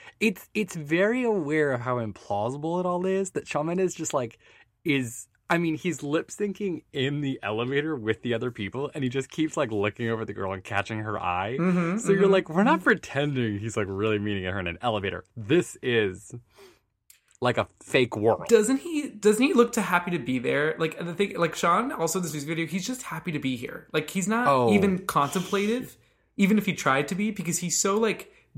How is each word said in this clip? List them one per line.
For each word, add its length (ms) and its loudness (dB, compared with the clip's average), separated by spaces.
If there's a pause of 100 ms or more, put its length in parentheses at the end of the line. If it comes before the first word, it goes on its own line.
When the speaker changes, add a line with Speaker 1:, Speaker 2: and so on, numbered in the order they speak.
(200)
Speaker 1:
it's, 340 0
it's 220 -2
very 480 2
aware 500 2
of 80 -2
how 160 -2
implausible 800 -4
it 60 -2
all 200 -2
is, 260 -2
that 160 -6
Shawn 200 -2
Mendes 260 0
just, 200 -6
like, 260 -2 (440)
is, 440 -2 (220)
I 100 4
mean, 160 0
he's 260 -4
lip 280 -2
syncing 640 -4
in 300 -2
the 220 -2
elevator 520 0
with 280 -2
the 100 0
other 180 -2
people, 440 -6
and 80 -4
he 80 0
just 180 -4
keeps, 260 -2
like, 160 0
looking 380 0
over 160 -2
the 80 -8
girl 200 -4
and 100 -8
catching 360 -4
her 200 -4
eye. 400 -2
Speaker 2:
Mm-hmm, 400 0
Speaker 1:
So 120 2
you're 120 4
Speaker 2:
mm-hmm, 80 6
Speaker 1:
like, 180 2
"We're 140 2
not 160 4
Speaker 2:
mm-hmm. 60 -8
Speaker 1:
pretending 760 0
he's, 180 -6
like, 120 0
really 280 0
meaning 300 -2
at 60 -2
her 60 -4
in 80 -4
an 140 -6
elevator. 420 -2 (120)
This 480 0
is, 500 0 (1080)
like, 160 2
a 100 2 (160)
fake 320 2
world." 320 4
Speaker 2:
Doesn't 300 4
he, 320 -4
doesn't 360 2
he 80 2
look 200 6
too 80 0
happy 300 0
to 80 0
be 200 -2
there? 400 0
Like, 240 -2
the 100 -6
thing, 240 -2
like, 180 0
Shawn, 360 2
also 280 -2
in 40 -2
this 100 -6
music 140 -6
video, 180 -2
he's 220 -4
just 160 -6
happy 300 -6
to 60 -4
be 180 -2
here. 340 -12
Like, 180 -2
he's 180 -2
not 200 0
Speaker 1:
Oh. 260 6
Speaker 2:
even 320 4
contemplative, 920 -2 (400)
even 200 6
if 80 0
he 80 0
tried 360 0
to 60 -4
be, 140 -2
because 300 -4
he's 180 -2
so, 200 2
like, 340 0 (260)